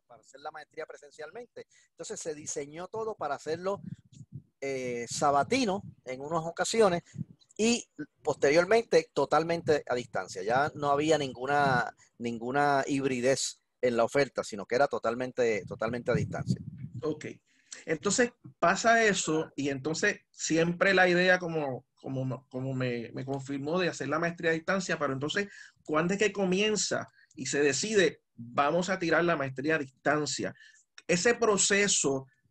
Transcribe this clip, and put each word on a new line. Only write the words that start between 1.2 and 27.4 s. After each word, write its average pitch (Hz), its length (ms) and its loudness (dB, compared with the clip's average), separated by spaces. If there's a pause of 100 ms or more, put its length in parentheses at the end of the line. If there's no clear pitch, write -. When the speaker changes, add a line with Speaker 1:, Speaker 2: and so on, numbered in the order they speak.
Speaker 1:
Entonces 175 280 -12
se 156 160 -8
diseñó 151 540 -10
todo 220 260 -6
para 143 200 -4
hacerlo, 180 460 -4 (800)
eh, 127 500 -4
sabatino 185 760 2 (200)
en 127 160 -10
unas 156 260 -4
ocasiones 180 580 2 (540)
y 226 300 2 (340)
posteriormente 170 920 4
totalmente 156 720 2
a 123 80 0
distancia. 95 480 -6
Ya 131 320 0
no 143 160 0
había 151 260 4
ninguna, 131 800 0 (220)
ninguna 127 680 0
hibridez 135 760 0 (200)
en 123 160 2
la 117 60 4
oferta, 120 400 0
sino 98 220 -10
que 113 100 -4
era 139 120 4
totalmente, 117 800 0
totalmente 113 460 -4
a 117 40 4
distancia. - 460 -2 (420)
Speaker 2:
Ok. 156 220 -6 (600)
Entonces 202 460 0 (280)
pasa 226 440 4
eso 160 520 0
y 139 140 -4
entonces 156 500 -2 (100)
siempre 175 640 2
la 185 160 6
idea 180 300 4
como, 156 460 -4 (100)
como, 131 540 -6
como 131 260 -6
me, 120 380 -4
me 131 120 -8
confirmó 139 540 -4
de 180 100 0
hacer 135 180 -6
la 151 120 0
maestría 170 320 -2
a 160 40 2
distancia, 180 440 -2
pero 139 140 0
entonces, 151 340 -4 (360)
¿cuándo 165 300 0
es 202 60 -2
que 208 120 2
comienza 196 760 0 (260)
y 131 140 -10